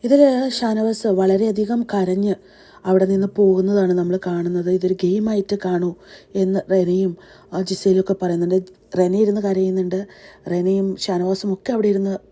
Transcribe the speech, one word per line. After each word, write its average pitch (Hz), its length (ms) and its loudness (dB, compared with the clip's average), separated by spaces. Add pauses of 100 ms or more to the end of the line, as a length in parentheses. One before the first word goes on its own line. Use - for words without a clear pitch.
ഇതില് 262 480 4
ഷാനവാസ് 220 560 -2
വളരെയധികം 202 840 0
കരഞ്ഞ് 190 420 0 (500)
അവിടെ 185 200 4
നിന്ന് 196 220 0
പോകുന്നതാണ് 190 680 2
നമ്മൾ 180 320 0
കാണുന്നത്. 175 460 -2
"ഇതൊരു 185 220 0
ഗെയിമായിട്ട് 202 640 -2 (100)
കാണൂ" 175 300 -2 (400)
എന്ന് 190 240 0 (120)
റെനയും, 185 460 0 (360)
ആ, 175 80 -4
ജിസേലും 185 380 0
ഒക്കെ 190 220 -2
പറയുന്നുണ്ട്. 180 420 0 (340)
റെന 180 180 2
ഇരുന്ന് 208 260 0
കരയുന്നുണ്ട്. 190 680 -2 (440)
റെനയും 190 460 -2
ഷാനവാസും 190 560 -2
ഒക്കെ 247 200 -6
അവിടെ 214 140 0
ഇരുന്ന് 196 300 -2 (140)